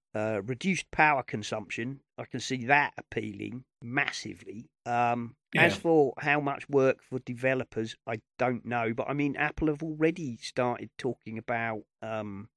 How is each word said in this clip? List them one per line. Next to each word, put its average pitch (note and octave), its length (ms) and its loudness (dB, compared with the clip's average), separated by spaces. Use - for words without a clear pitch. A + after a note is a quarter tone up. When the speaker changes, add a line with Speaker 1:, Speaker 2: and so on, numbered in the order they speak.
Speaker 1:
Uh, G#2+ 300 0
reduced C#3+ 460 -2
power D3+ 320 4
consumption, A2+ 760 -6
I A#2+ 80 -10
can B2 160 -8
see C3 260 -4
that C#3 300 4
appealing G#2+ 680 -8
massively. A#2 880 -6
Um, A#2+ 480 0
as E3 200 6
Speaker 2:
Yeah. - 60 -4
Speaker 1:
for D#3+ 380 6
how D3 220 2
much C#3 300 -4
work C3 320 4
for - 160 -6
developers, B2 760 -2
I A2 140 -4
don't B2 260 0
know. A#2 300 0
But, A#2+ 160 -4
I - 20 -2
mean, C#3+ 240 0
Apple D3+ 320 0
have D3 140 0
already D#3 560 0
started A#2+ 580 -2
talking A#2 420 -6
about, A2+ 440 -2
um, G#2+ 540 -6